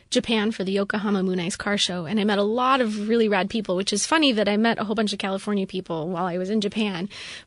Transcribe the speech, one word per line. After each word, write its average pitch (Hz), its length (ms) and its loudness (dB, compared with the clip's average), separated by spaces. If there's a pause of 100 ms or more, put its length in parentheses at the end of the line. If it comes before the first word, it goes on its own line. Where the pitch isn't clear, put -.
(100)
Japan 226 420 2
for 202 120 -4
the 190 80 -2
Yokohama 202 500 0
Moon 185 180 0
Ice 170 160 -4
Car 202 200 -2
Show. 180 300 -2
And 202 120 -2
I 196 60 2
met 208 140 2
a 202 60 4
lot 247 360 2
of 214 280 -2
really 226 200 4
rad 196 220 2
people, 208 260 -2
which 196 160 -2
is 208 140 -2
funny 302 260 4
that 208 160 2
I 208 80 2
met 226 220 2
a - 60 0
whole 208 100 -2
bunch 208 180 0
of 202 60 -8
California 196 480 -2
people 170 420 -6
while 180 180 -2
I 175 120 -2
was 185 100 -4
in 220 140 0
Japan. 202 460 -2 (380)